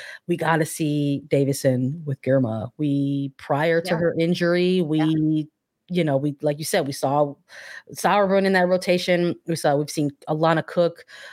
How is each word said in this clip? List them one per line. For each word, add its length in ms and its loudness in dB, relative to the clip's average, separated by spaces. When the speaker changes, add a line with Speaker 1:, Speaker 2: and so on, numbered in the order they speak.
Speaker 1:
we 120 -2
gotta 260 2
see 640 -2
Davidson 800 0
with 160 -6
Girma. 560 0
We, 580 -2
prior 460 0
to 80 -8
Speaker 2:
Yeah. 80 0
Speaker 1:
her 200 0
injury, 580 2
Speaker 2:
Yeah. 80 2
Speaker 1:
we, 640 0
you 120 0
know, 120 2
we, 240 -2
like 200 -2
you 40 -8
said, 220 0
we 60 -4
saw 420 0
Sauerbrunn 540 2
in 60 2
that 160 4
rotation. 640 2
We 80 -2
saw, 180 2
we've 160 -2
seen 200 -2
Alana 360 2
Cook, 400 -2